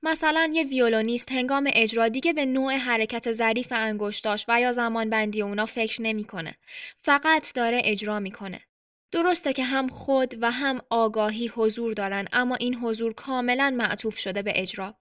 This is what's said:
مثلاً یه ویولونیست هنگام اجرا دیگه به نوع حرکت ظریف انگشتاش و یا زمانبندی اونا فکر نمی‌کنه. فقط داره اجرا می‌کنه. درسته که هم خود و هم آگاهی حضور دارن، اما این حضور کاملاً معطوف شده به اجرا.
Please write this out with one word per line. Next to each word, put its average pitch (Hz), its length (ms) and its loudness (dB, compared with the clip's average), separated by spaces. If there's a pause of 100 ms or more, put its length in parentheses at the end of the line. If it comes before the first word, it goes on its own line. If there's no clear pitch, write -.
مثلاً 320 480 4
یه 320 100 2
ویولونیست 240 680 2
هنگام 269 420 0
اجرا 226 340 2
دیگه 269 260 0
به 294 120 0
نوع 262 300 0
حرکت 233 560 -2
ظریف 226 400 0
انگشتاش 214 760 -2
و 233 140 2
یا 247 100 2
زمانبندی 220 680 0
اونا 202 240 -2
فکر 226 360 -2
نمی‌کنه. 214 540 -6 (400)
فقط 302 580 4
داره 240 300 2
اجرا 208 360 -2
می‌کنه. 196 420 -10 (500)
درسته 339 420 4
که 269 100 -2
هم 262 240 0
خود 262 540 0
و 233 100 2
هم 262 380 -2
آگاهی 220 580 2
حضور 226 460 0
دارن، 196 380 -4
اما 247 240 2
این 247 200 -2
حضور 226 380 -2
کاملاً 254 640 0
معطوف 220 400 -2
شده 202 240 -4
به 202 140 -2
اجرا. 190 460 -4